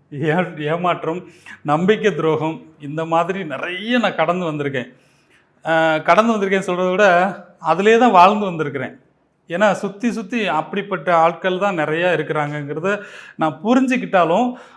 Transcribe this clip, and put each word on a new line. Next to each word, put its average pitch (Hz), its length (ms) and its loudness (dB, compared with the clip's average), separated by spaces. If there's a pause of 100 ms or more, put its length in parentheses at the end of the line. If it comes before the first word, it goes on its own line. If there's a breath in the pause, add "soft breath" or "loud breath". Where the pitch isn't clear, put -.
(220)
ஏ-, 160 420 -2
ஏமாற்றம், 170 600 -4 (380 loud breath)
நம்பிக்கை 185 520 0
துரோகம், 156 480 -2 (180)
இந்த 151 240 -8
மாதிரி 170 400 -2
நிறைய 175 540 -4
நான் 208 160 0
கடந்து 175 300 0
வந்திருக்கேன். 143 480 -6 (720 soft breath)
ஆ, 160 320 2
கடந்து 208 340 4
வந்திருக்கேன்னு 196 340 0
சொல்றதை 180 240 0
விட 185 440 4 (240)
அதிலே 196 400 4
தான் 240 120 4
வாழ்ந்து 202 340 6
வந்திருக்கிறேன். 147 560 -6 (480)
ஏன்னா 196 240 0
சுத்தி 202 400 -6
சுத்தி 214 340 -6
அப்படிப்பட்ட 175 680 -2
ஆட்கள் 170 420 0
தான் 190 200 -2
நிறையா 160 340 0
இருக்கிறாங்கங்கிறத 151 880 -4 (360 loud breath)
நான் 160 280 -4
புரிஞ்சுக்கிட்டாலும், 226 880 2 (240 loud breath)